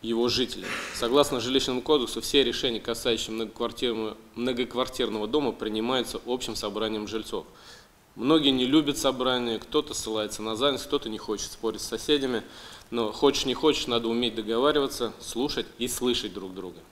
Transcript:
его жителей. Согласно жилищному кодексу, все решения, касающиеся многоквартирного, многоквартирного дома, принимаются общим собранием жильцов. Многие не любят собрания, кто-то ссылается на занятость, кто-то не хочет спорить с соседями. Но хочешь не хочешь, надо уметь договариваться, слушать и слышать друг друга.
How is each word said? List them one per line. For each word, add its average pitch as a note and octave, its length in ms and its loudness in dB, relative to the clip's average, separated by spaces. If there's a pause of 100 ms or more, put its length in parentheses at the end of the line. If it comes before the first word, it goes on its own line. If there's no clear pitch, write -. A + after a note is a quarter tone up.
его A#2 280 2
жителей. A#2 360 -2 (280)
Согласно C3 480 4
жилищному B2+ 400 2
кодексу, C3 400 2
все C#3+ 200 4
решения, A#2+ 380 0
касающиеся A2+ 540 -2
многоквартирного, A2 840 -4 (200)
многоквартирного A#2+ 920 -2
дома, C3 240 2
принимаются A2 760 -2
общим B2 300 -4
собранием G#2+ 500 -4
жильцов. G#2 400 -6 (680)
Многие C#3+ 360 4
не B2+ 140 2
любят C#3+ 320 4
собрания, B2+ 640 2
кто-то - 340 -2
ссылается G#2+ 480 -4
на A2 140 -2
занятость, C3 320 2
кто-то C#3 220 -2
не G#2+ 80 -6
хочет - 340 -4
спорить A2 300 -4
с - 40 -8
соседями. B2+ 580 0 (480)
Но A#2 200 0
хочешь C#3+ 320 4
не C3 100 0
хочешь, D3+ 340 2
надо A#2 200 2
уметь A#2 280 0
договариваться, A#2+ 840 2
слушать B2 480 -4 (120)
и A#2+ 100 -2
слышать A#2+ 440 0
друг F#2+ 200 -10
друга. F2+ 260 -12 (120)